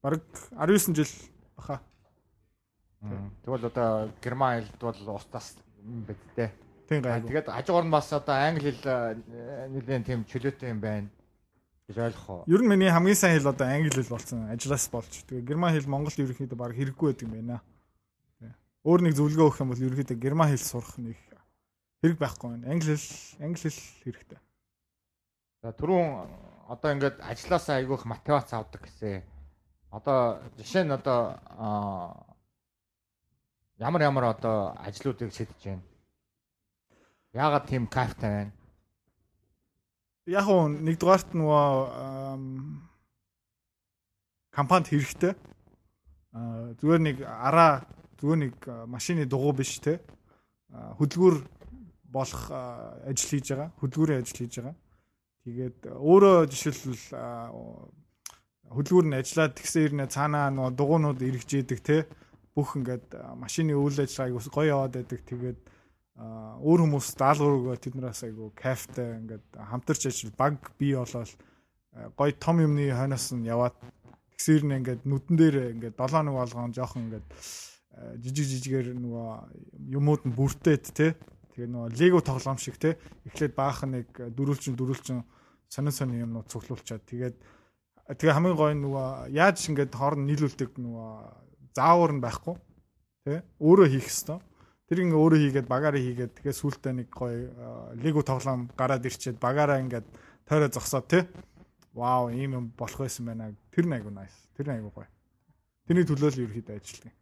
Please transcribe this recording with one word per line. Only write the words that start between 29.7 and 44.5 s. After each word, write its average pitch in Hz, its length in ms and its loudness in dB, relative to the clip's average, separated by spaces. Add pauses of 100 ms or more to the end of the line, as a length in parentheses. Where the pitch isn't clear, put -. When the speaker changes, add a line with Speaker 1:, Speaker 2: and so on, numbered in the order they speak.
Speaker 2:
Одоо 117 480 0 (160)
жишээ 175 320 -2
нь 143 80 0
одоо, 123 400 0 (240)
а, 104 560 -4 (1600)
ямар 151 240 0
ямар 135 220 4 (140)
одоо 107 400 0
ажлуудыг 107 560 -8
шидэж - 300 -12
байна? 95 180 -10 (1500)
Яагаад 143 320 2
тийм 127 200 -2
кайфтай 113 440 -2
байна? 101 220 -4 (1700)
Speaker 1:
Яг 196 220 0
уу 175 200 6
нэгдүгээрт 165 680 2
нөгөө, 151 300 6 (260)
ам, 135 960 -10 (1600)